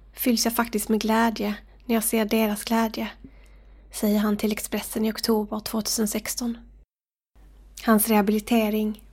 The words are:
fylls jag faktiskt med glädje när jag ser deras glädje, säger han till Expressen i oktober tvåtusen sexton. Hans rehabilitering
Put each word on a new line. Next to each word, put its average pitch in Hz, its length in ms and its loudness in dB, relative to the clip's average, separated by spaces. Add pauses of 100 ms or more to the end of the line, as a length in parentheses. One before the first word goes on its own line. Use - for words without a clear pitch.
(140)
fylls 233 320 2
jag 233 100 -2
faktiskt 233 340 -2
med 214 120 2
glädje 220 540 0 (300)
när 233 100 0
jag 220 80 2
ser 220 220 0
deras 214 380 0
glädje, 226 480 -2 (800)
säger 208 280 2
han 208 180 2
till 208 140 0
Expressen - 540 -4
i 220 60 0
oktober 214 480 0
tvåtusen 220 480 -2
sexton. 233 500 -4 (1300)
Hans 214 220 4
rehabilitering 214 1040 0